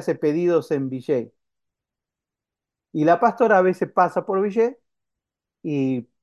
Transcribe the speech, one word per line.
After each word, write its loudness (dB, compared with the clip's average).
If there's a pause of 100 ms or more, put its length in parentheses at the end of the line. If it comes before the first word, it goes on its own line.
hace -2
pedidos 0
en -2
Villay. -4 (1600)
Y -2
la 4
pastora 2
a 4
veces -2
pasa 0
por -2
Villay -2 (840)
y, -4 (140)